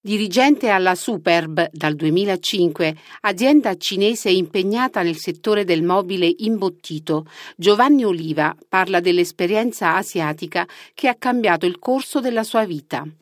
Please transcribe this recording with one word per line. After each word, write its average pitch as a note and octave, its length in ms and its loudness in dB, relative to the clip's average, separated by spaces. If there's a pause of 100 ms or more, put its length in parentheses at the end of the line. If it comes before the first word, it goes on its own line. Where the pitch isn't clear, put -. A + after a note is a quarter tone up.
Dirigente G#3+ 680 2
alla F#3 260 2
Superb E3+ 760 -2
dal D3+ 220 -4
duemilacinque, E3+ 1040 0 (240)
azienda G#3+ 560 2
cinese G3+ 540 0
impegnata G3 720 0
nel E3 140 -2
settore G#3 460 -2
del E3+ 200 0
mobile F3+ 520 0
imbottito, E3 920 -4 (280)
Giovanni A#3+ 480 4
Oliva D#3+ 540 -2 (100)
parla F#3 320 2
dell'esperienza F3+ 960 0
asiatica E3+ 720 -4 (280)
che - 120 -2
ha A#3+ 60 2
cambiato G#3+ 540 0
il F3 100 -2
corso C4+ 420 -2
della A#3 220 -2
sua A3 240 0
vita. D3+ 420 -8 (140)